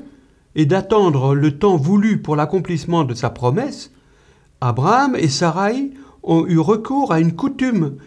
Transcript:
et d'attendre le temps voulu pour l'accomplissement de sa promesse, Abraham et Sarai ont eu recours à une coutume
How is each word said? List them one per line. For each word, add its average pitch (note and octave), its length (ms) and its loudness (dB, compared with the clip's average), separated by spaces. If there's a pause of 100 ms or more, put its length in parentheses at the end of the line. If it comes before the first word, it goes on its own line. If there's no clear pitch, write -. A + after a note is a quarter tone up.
(540)
et D#3 100 2
d'attendre E3+ 720 2
le C#3+ 200 0
temps G3 200 2
voulu G3+ 440 2
pour D3+ 140 -4
l'accomplissement E3 720 -2
de A#2 100 -4
sa A#2 160 -4
promesse, D#3 640 -4 (680)
Abraham F#3+ 540 0
et E3 140 0
Sarai G3 640 -2 (320)
ont E3 220 2
eu E3 120 2
recours A3 540 0
à D#3+ 80 2
une E3 160 0
coutume A#3+ 600 -2 (100)